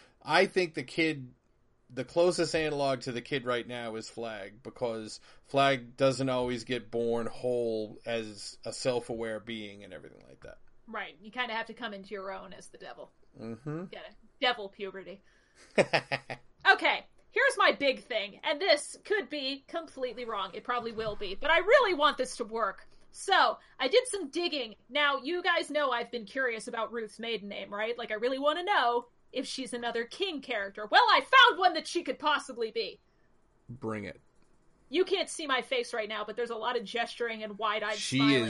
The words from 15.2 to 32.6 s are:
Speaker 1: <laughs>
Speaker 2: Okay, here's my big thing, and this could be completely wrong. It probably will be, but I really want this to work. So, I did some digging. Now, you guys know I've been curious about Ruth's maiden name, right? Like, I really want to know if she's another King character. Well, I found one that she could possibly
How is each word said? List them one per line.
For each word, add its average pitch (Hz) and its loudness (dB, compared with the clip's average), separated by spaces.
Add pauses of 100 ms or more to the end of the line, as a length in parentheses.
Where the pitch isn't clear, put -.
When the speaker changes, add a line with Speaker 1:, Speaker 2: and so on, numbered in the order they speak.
Speaker 1:
<laughs> 190 6 (880)
Speaker 2:
Okay, 269 4 (260)
here's 480 2
my 349 6
big 262 0
thing, 202 -6
and 294 0
this 320 2
could 392 -2
be 277 -6
completely 254 -6
wrong. 202 -4
It 208 -10
probably 233 -4
will 214 -4
be, 190 -6
but 294 0
I 339 8
really 427 6
want 285 4
this 254 -4
to 233 -4
work. 208 -4 (260)
So, 320 2 (200)
I 262 0
did 494 6
some 349 -6
digging. 285 -4 (140)
Now, 285 2
you 349 -4
guys 339 0
know 285 2
I've 240 -2
been 233 -6
curious 233 -4
about 226 -4
Ruth's 220 -8
maiden 220 -6
name, 202 -10
right? 220 -4
Like, 220 -6
I 214 -2
really 247 0
want 302 2
to 359 -4
know 247 2 (240)
if 269 -6
she's - -8
another 233 -4
King 330 -6
character. 208 -6
Well, 403 10
I 311 8
found 480 8
one 359 6
that 311 -2
she - -2
could - -4
possibly 262 -2